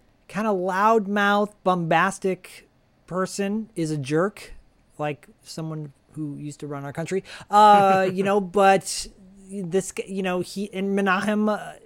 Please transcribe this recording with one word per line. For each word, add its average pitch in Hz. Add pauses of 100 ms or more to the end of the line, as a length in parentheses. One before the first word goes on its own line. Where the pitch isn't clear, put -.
(300)
kind 208
of 208
loudmouth, 202 (100)
bombastic 180 (400)
person 196
is 160
a 156
jerk, 151 (440)
like 151 (160)
someone 156 (200)
who 147
used 147
to 147
run 139
our 139
country. 175 (260)
Uh, 196
you 185
know, 202
<laughs> -
but 196 (420)
this, 185
g-, -
you 190
know, 185
he, 196
in 196
Menahem, 202
uh, 165 (140)